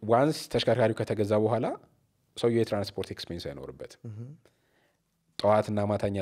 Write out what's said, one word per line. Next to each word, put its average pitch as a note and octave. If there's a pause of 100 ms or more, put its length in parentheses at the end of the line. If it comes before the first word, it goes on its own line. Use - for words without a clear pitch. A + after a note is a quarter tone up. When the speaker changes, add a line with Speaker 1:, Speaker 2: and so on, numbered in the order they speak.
Speaker 1:
ዋንስ C3+ (100)
ተሽከርካሪው A2+
ከተገዛ G#2+
በኋላ A2+ (720)
ሰውየው A#2
የትራንስፖርት G2+
ኤክስፔንስ -
አይኖርበትም። -
Speaker 2:
እህ። G#2+ (1200)
Speaker 1:
ጠዋትና G#2
ማታኛ G2+